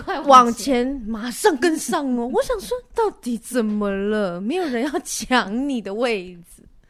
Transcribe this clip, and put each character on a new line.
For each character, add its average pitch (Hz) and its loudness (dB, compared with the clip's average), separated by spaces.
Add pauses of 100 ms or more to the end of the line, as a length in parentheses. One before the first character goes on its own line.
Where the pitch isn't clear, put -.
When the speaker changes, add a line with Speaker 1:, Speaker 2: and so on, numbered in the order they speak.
Speaker 1:
快 349 -4
往 - -4
前。 294 -8
Speaker 2:
我 294 2
往 254 10
前 247 0 (200)
马 226 -6
上 330 4
跟 311 2
上 311 -2 (120)
哦。 240 -2
我 392 0
想 508 -2
说 466 -6 (160)
，“到 440 0
底 247 -6
怎 247 -2
么 208 -2
了？ 196 -2
没 233 -4
有 359 -2
人 240 -2
要 294 -4
抢 240 -2
你 254 -4
的 196 -8
位 208 -4
置。” - -20 (260)